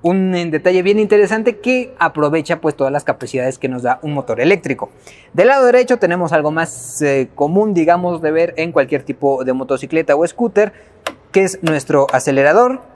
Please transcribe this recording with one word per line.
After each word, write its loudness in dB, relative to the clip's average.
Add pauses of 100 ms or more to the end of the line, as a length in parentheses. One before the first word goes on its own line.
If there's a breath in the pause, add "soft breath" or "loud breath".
Un, 0
eh, -2
detalle 0
bien 2
interesante 2
que -2
aprovecha, 0
pues, -2
todas -2
las -4
capacidades -4
que -6
nos -6
da -2
un -6
motor -4
eléctrico. -2 (440 loud breath)
Del 4
lado 4
derecho 4
tenemos 0
algo 0
más, -8
eh, 0
común, 0
digamos, 0
de 0
ver 0
en -4
cualquier -2
tipo -2
de -2
motocicleta -2
o 0
scooter, 0 (640 soft breath)
que 4
es -4
nuestro 0
acelerador. 2 (120)